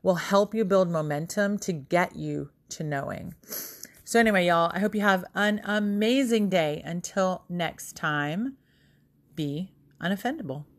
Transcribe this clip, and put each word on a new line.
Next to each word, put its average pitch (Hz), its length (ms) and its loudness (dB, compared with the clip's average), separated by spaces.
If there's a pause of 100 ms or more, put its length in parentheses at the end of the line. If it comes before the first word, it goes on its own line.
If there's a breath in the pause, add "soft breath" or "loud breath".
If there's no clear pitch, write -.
will 180 100 4
help 202 400 2
you 220 100 2
build 185 240 4
momentum 170 680 -2
to 190 140 -4
get 170 420 0
you 147 360 -6 (180)
to - 160 -10
knowing. 143 500 -6 (720 loud breath)
So 233 100 4
anyway, 202 280 4
y'all, 170 260 4
I - 60 -4
hope 208 160 0
you 208 80 0
have 190 320 4
an 208 300 2
amazing 208 840 2
day. 160 340 2
Until 175 640 -2
next - 480 -6
time, 160 600 -2 (800 soft breath)
be 151 400 -4 (260)
unoffendable. 190 640 -4 (140)